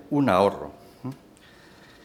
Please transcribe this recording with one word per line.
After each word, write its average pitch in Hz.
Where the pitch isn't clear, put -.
un 139
ahorro. 90